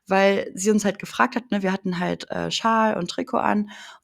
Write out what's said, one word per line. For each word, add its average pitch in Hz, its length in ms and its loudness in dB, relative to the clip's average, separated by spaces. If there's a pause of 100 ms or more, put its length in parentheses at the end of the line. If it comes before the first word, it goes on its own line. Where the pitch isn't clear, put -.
weil 196 480 2
sie 190 160 0
uns 214 140 4
halt 202 160 -2
gefragt 240 340 0
hat, - 160 -6
ne, 202 140 -2
wir 185 80 0
hatten 185 260 -4
halt, 175 320 -4
äh, 170 220 -4
Schal 170 440 2
und 175 140 -6
Trikot - 280 -2
an 208 240 2
und 208 80 -6 (340)